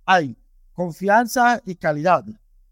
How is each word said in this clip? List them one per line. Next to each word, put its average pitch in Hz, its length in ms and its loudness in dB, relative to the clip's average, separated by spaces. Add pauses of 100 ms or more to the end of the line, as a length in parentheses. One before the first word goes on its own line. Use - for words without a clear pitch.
hay 165 340 0 (360)
confianza 214 920 0
y 190 80 -10
calidad. 165 500 0 (480)